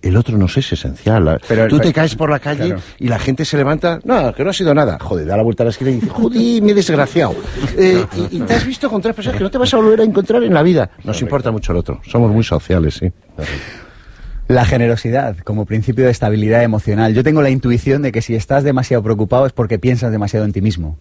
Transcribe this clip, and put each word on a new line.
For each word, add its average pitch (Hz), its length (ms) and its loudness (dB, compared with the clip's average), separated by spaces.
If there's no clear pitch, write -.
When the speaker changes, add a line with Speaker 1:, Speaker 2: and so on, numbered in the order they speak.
Speaker 1:
El 92 140 2
otro 113 220 2
nos 92 200 2
es 135 140 -2
esencial. 80 760 0
Speaker 2:
Pero 110 160 2
el 113 60 2
Speaker 1:
Tú 147 100 4
te - 80 2
Speaker 2:
pe-, 151 60 2
Speaker 1:
caes 156 220 0
por 156 140 -2
la 147 100 0
calle 143 280 -4
Speaker 2:
claro. 95 140 -4
Speaker 1:
y - 80 -4
la 113 120 0
gente 135 260 -2
se 147 120 -2
levanta, 156 460 0
"No, 170 300 0
que 131 100 -4
no 190 80 -2
ha - 20 -4
sido 170 200 2
nada". 131 260 2
Joder, 80 260 -4
da 90 120 -2
la 110 60 2
vuelta 117 200 0
a - 20 2
la 117 60 0
esquina 131 180 -4
y 131 60 0
dice, 180 140 -2
"Joder, 233 520 0
me 208 100 4
he 208 40 4
desgraciado". 151 580 0
Eh, 185 280 4
y, 180 60 -6
y - 40 -4
te - 120 -2
has 233 120 0
visto 262 240 -4
con 208 120 -2
tres 220 140 -2
personas 220 220 -6
que 202 60 -2
no 190 80 -2
te 269 60 -6
vas 247 160 0
a 262 40 2
volver 220 240 4
a - 20 6
encontrar 220 400 2
en 208 100 2
la 151 80 4
vida. 160 360 2
Nos 95 60 -20
Speaker 2:
Correcto. 107 220 -4
Speaker 1:
importa 131 260 -2
mucho 107 200 -4
el 87 80 0
otro. 71 280 -6
Somos 120 240 2
muy 110 120 2
sociales, 80 520 0
sí. 90 160 -4
Speaker 2:
La 123 180 4
generosidad 117 760 0
como 104 260 -4
principio 110 400 0
de 123 60 6
estabilidad 107 520 2
emocional. 110 520 0
Yo 127 80 2
tengo 156 180 2
la 139 80 4
intuición 131 540 0
de 131 100 -2
que 113 80 -2
si 113 140 -4
estás 135 280 0
demasiado 127 400 0
preocupado 113 440 2
es 127 40 -2
porque 113 280 -2
piensas 123 320 0
demasiado 107 340 -2
en 104 80 -2
ti 95 80 -2
mismo. 82 400 -2